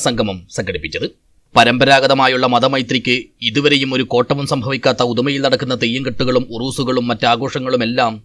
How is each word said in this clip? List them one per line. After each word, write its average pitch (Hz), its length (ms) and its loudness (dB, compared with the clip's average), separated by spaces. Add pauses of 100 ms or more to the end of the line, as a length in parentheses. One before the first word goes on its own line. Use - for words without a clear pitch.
സംഗമം 110 320 -2 (160)
സംഘടിപ്പിച്ചത്. 90 520 -8 (500)
പരമ്പരാഗതമായുള്ള 131 960 4
മതമൈത്രിക്ക് 131 600 0 (340)
ഇതുവരെയും 139 480 2
ഒരു 127 140 0
കോട്ടവും 139 400 0
സംഭവിക്കാത്ത 135 520 -2 (100)
ഉദുമയിൽ 135 320 -2
നടക്കുന്ന 131 380 0
തെയ്യംകെട്ടുകളും 127 600 0 (100)
ഉറൂസുകളും 123 560 -4
മറ്റാഘോഷങ്ങളുമെല്ലാം 123 1040 0 (120)